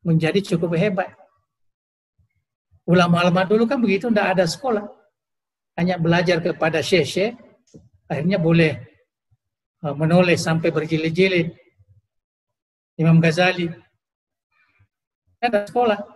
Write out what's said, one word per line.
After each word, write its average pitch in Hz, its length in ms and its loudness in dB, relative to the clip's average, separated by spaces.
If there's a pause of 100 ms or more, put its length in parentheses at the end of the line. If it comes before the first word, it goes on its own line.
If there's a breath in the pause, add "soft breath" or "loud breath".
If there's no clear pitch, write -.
menjadi 160 400 0
cukup 175 320 -4
hebat. 185 400 -2 (1700)
Ulama-ulama 175 640 2
dulu 220 160 2
kan 254 160 -2
begitu, 214 320 0
ndak 190 260 0
ada 185 120 2
sekolah. 208 340 -4 (920)
Hanya 175 240 -2
belajar 170 420 0
kepada 160 400 -2
syekh-syekh, 185 540 0 (720)
akhirnya 165 320 -2
boleh, 165 320 2 (1120)
eh, 143 100 -6
menulis 170 480 2
sampai 165 300 -2
berjilid-jilid. 160 800 -2 (1500)
Imam 165 220 4
Ghazali. 175 500 0 (1700)
Kan 240 100 -2
ada 208 160 -2
sekolah. 220 340 0 (160)